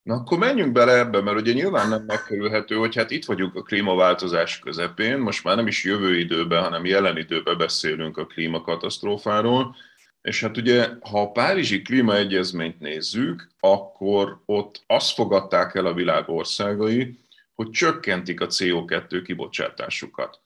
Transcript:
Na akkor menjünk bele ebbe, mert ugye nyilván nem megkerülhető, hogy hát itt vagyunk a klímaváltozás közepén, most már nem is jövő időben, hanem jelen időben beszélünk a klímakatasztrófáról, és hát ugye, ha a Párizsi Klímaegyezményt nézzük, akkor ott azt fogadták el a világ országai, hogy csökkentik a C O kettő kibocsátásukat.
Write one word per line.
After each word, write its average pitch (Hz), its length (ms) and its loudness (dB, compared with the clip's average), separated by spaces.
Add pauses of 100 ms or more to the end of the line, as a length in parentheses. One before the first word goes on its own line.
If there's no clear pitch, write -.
Na 113 140 -6
akkor 147 220 -2
menjünk 208 340 2
bele 123 260 8
ebbe, 117 240 4
mert 104 160 0
ugye 113 160 2
nyilván 135 360 0
nem 110 140 -2
megkerülhető, 107 720 -4
hogy 113 200 0
hát 113 160 0
itt 156 140 -6
vagyunk 92 300 -2
a 92 60 -6
klímaváltozás 92 960 2
közepén, 87 600 -4
most 110 240 -2
már 92 120 2
nem 113 120 0
is - 160 -2
jövő 95 340 2
időben, 85 460 0
hanem 85 220 -4
jelen 95 320 2
időben 82 400 -2
beszélünk 80 600 -2
a 76 80 -6
klímakatasztrófáról, 101 1500 -2 (460)
és - 200 -4
hát 110 160 -4
ugye, 120 320 4 (120)
ha 104 200 -2
a 104 100 -2
Párizsi 127 500 0
Klímaegyezményt 98 960 0
nézzük, 98 680 -6 (120)
akkor 98 840 0
ott 104 420 -2
azt - 260 2
fogadták 92 600 2
el 95 100 0
a 87 80 0
világ 82 360 0
országai, 107 920 -2 (340)
hogy 110 140 -6
csökkentik 92 720 -2
a 90 60 -2
C - 140 -4
O 85 240 0
kettő 85 360 -4
kibocsátásukat. - 1200 -8